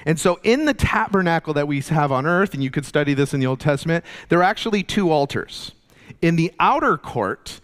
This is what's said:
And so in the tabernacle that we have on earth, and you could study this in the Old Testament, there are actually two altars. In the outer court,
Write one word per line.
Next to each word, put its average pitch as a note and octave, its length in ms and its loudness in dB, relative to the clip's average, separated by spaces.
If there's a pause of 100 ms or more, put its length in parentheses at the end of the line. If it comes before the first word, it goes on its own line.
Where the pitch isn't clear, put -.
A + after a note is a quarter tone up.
And D#3+ 160 0
so F3+ 220 0
in B3+ 240 2
the D4 80 2
tabernacle F#3 800 0
that D3 140 0
we C#3+ 140 -2
have D3 300 0
on C3 140 0
earth, F3+ 300 0
and C#3 80 -4
you C3 80 -2
could C3 140 -4
study C#3+ 280 0
this C#3 180 0
in C#3+ 80 -2
the C3 60 0
Old C3 140 -2
Testament, D#3+ 440 0 (260)
there E3+ 100 4
are F3+ 40 4
actually G#3 380 0
two F#3 300 0
altars. - 640 -2 (460)
In E3+ 160 2
the E3 240 2
outer A3 380 2
court, - 680 -6